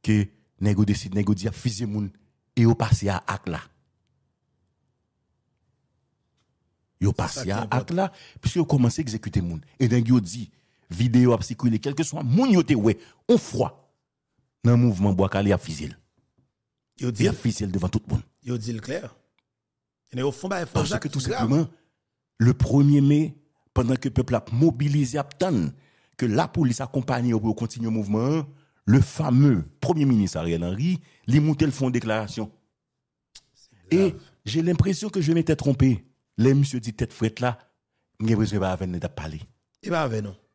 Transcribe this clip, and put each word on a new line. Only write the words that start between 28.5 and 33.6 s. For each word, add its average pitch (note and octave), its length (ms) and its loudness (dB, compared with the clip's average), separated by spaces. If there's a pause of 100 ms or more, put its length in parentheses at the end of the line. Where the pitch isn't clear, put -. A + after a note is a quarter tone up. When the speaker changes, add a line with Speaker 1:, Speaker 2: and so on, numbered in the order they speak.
Speaker 1:
le C3+ 160 6
fameux C3 640 2 (160)
Premier D#3 240 0
ministre G#2+ 340 2
Ariel E2 240 -4
Henry, A#2+ 380 -4 (260)
lui C3+ 140 4
monte D3+ 220 0
le D3 100 0
fond C3 160 -2
de B2+ 60 -2
déclaration. A2 580 -4 (1000)
Speaker 2:
C'est - 160 -20 (200)